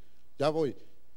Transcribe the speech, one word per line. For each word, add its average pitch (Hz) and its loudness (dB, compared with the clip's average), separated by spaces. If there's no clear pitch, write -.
ya 139 6
voy, 151 4